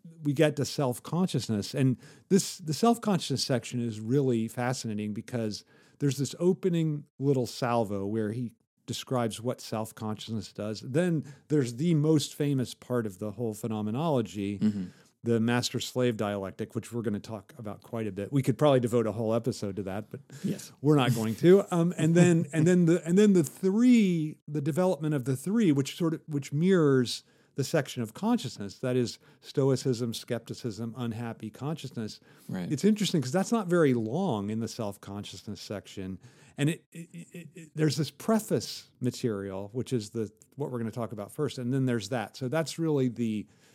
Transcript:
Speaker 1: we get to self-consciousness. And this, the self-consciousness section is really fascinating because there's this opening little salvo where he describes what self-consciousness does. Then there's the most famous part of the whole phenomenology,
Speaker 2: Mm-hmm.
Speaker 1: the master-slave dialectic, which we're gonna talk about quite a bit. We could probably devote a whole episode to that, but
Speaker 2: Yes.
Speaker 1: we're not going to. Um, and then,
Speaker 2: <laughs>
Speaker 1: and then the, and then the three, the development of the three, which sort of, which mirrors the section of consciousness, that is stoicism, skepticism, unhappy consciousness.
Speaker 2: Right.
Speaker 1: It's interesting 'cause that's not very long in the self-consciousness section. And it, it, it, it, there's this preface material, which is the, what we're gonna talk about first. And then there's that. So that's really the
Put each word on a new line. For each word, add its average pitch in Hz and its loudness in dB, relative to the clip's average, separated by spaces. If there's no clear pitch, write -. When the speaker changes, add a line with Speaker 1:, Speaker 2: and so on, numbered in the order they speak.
Speaker 1:
we 147 2
get 151 4
to 139 0
self-consciousness. 131 -2
And 135 4
this, - 2
the 156 -6
self-consciousness 208 0
section 120 -2
is 107 -6
really 117 2
fascinating 110 -4
because 113 -6
there's 139 0
this 135 -4
opening 170 0
little 131 2
salvo 110 -2
where 107 -2
he 117 -6
describes 117 -4
what 120 -4
self-consciousness 110 -8
does. 104 -8
Then 147 0
there's 123 2
the 165 2
most 151 4
famous 139 -2
part 123 -2
of 92 -10
the 107 -6
whole 113 -6
phenomenology, 107 -2
Speaker 2:
Mm-hmm. 104 0
Speaker 1:
the 117 2
master-slave 120 0
dialectic, 101 -4
which - -6
we're 120 -4
gonna 104 -2
talk 104 -14
about 101 -12
quite 113 -6
a - -6
bit. 98 -6
We 139 2
could 131 0
probably 143 6
devote 117 2
a 110 -2
whole 110 -2
episode 110 -4
to 101 -6
that, 95 -8
but - -14
Speaker 2:
Yes. - -6
Speaker 1:
we're 147 6
not 123 4
going 110 0
to. 185 8
Um, 175 2
and 165 4
then, 175 6
Speaker 2:
<laughs> - -18
Speaker 1:
and 160 4
then 180 6
the, 170 6
and 175 2
then 208 8
the 175 6
three, 190 4
the 151 -4
development 156 0
of 131 0
the 127 0
three, 202 2
which 139 0
sort 165 0
of, - -6
which 143 -6
mirrors 147 4
the 139 -2
section 131 -2
of 107 -6
consciousness, 139 -4
that 127 0
is 123 -2
stoicism, 127 0
skepticism, 113 -8
unhappy 113 -8
consciousness. 131 -8
Speaker 2:
Right. 90 -6
Speaker 1:
It's 147 0
interesting 196 2
'cause 123 -8
that's 190 -2
not 220 0
very 165 4
long 113 -2
in 110 -4
the 113 -4
self-consciousness 101 -10
section. 95 -10
And 147 2
it, - -6
it, 170 -16
it, 170 -16
it, 160 -18
there's 151 2
this 151 -2
preface - -4
material, 101 -4
which 120 -6
is 107 -2
the, 110 -6
what 139 -6
we're 123 -6
gonna 113 -4
talk 113 -6
about 104 -10
first. 147 -4
And 123 -4
then 135 2
there's 117 0
that. 110 -4
So 131 -6
that's 156 -2
really 151 2
the 110 -2